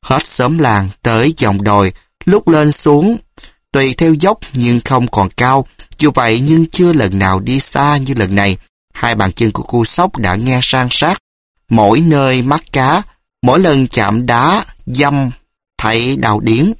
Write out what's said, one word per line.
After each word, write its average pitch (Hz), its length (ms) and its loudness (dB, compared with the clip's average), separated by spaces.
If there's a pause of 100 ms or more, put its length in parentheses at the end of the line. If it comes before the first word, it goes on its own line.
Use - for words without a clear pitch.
Hết 135 220 -2
xóm 135 320 0
làng 107 300 0 (140)
tới 120 340 0
dòng 101 260 -2
đồi, 101 300 2 (320)
lúc 202 240 2
lên 151 240 2
xuống, 160 440 2 (560)
tùy 135 260 0
theo 165 160 2
dốc 185 240 0 (140)
nhưng 120 320 0
không 123 240 0
còn 98 220 -2
cao. 131 360 0 (320)
Dù 151 160 2
vậy 120 260 0
nhưng 160 260 2
chưa 175 260 0
lần 101 260 0
nào 95 220 0
đi 123 200 -2
xa 143 360 0
như 135 200 -4
lần 98 180 -2
này. 98 220 0 (380)
Hai 117 200 -4
bàn 98 180 -2
chân 139 180 0
của - 120 -8
cô 120 220 -2
Sóc 180 320 0
đã 98 180 -2
nghe 127 280 -2
san 127 280 -2
sát. 165 280 0 (520)
Mỗi 113 300 4
nơi 139 420 2
mắc 139 200 -2 (100)
cá, 139 300 0 (400)
mỗi 127 180 4
lần 143 260 2
chạm 113 400 -2
đá, 139 380 0 (220)
dăm, 135 440 -2 (480)
thấy 117 380 -2
đau 107 240 -2
điếng. 113 400 0